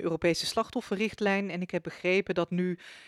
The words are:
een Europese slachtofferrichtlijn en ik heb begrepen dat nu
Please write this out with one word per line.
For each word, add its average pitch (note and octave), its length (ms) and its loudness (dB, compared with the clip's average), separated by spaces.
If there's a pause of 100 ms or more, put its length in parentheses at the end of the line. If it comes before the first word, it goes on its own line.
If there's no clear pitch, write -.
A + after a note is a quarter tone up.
een - 60 -4
Europese E3 400 2
slachtofferrichtlijn G3+ 1040 0
en F3 120 -4
ik F3+ 80 -6
heb E3+ 120 -2
begrepen F#3 520 0
dat E3+ 160 0
nu F3+ 280 0 (300)